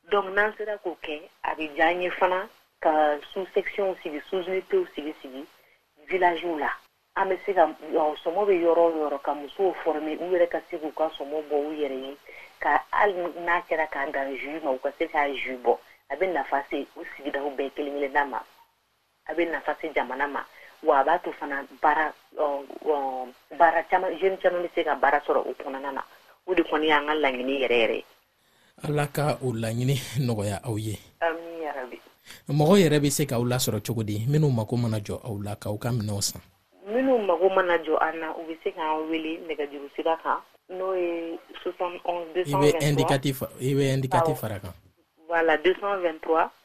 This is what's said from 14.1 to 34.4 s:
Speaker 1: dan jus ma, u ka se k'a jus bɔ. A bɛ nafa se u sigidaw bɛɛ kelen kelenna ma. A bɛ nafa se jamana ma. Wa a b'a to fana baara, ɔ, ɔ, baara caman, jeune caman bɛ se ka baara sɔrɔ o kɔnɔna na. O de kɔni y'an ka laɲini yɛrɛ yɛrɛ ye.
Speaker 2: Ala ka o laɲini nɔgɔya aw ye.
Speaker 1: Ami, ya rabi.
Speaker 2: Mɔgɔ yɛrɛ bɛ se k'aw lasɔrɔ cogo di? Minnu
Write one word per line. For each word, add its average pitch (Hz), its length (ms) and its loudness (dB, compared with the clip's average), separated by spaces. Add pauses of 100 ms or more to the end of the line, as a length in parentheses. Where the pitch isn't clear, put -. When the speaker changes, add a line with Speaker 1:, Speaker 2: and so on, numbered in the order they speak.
Speaker 1:
dan 139 260 -4
jus 147 280 -8
ma, 143 80 -2
u 127 80 0
ka 139 180 -2
se 165 80 0
k'a 147 260 0
jus 131 300 -8
bɔ. 117 160 4 (320)
A 139 60 -6
bɛ 185 160 0
nafa 139 360 -2
se 143 280 -4
u 165 80 -12 (100)
sigidaw 139 400 -4
bɛɛ 135 160 -4
kelen 143 240 -6
kelenna 143 340 0
ma. 117 120 -6 (880)
A 156 60 -6
bɛ 170 140 0
nafa 147 320 -4
se 156 140 -6
jamana 135 340 -2
ma. 127 140 -6 (400)
Wa 151 180 6
a 135 40 4
b'a 165 180 4
to 170 100 -4
fana 139 340 -6 (160)
baara, 151 300 4 (260)
ɔ, 143 260 0 (200)
ɔ, 135 440 0 (300)
baara 165 320 8
caman, 180 280 2
jeune 190 200 2
caman 180 240 2
bɛ 175 120 -4
se 165 100 2
ka 147 100 2
baara 139 260 4
sɔrɔ 143 260 0
o 127 80 -6
kɔnɔna 135 380 -8
na. 131 100 -6 (440)
O 180 80 0
de 170 80 4
kɔni 156 260 0
y'an 147 180 4
ka 151 80 0
laɲini 135 460 0
yɛrɛ 120 220 2
yɛrɛ 110 120 2
ye. - 100 -6 (800)
Speaker 2:
Ala 147 240 0
ka 147 340 0
o 127 100 -2
laɲini 117 440 0 (280)
nɔgɔya 104 400 -2
aw 113 120 -4
ye. 107 220 -4 (220)
Speaker 1:
Ami, 165 420 -4
ya 147 100 -6
rabi. 127 280 -10 (480)
Speaker 2:
Mɔgɔ 151 320 6
yɛrɛ 151 200 6
bɛ 143 100 2
se 147 160 0
k'aw 120 180 0
lasɔrɔ 120 400 0
cogo 117 180 -2
di? 104 240 -2
Minnu 147 240 4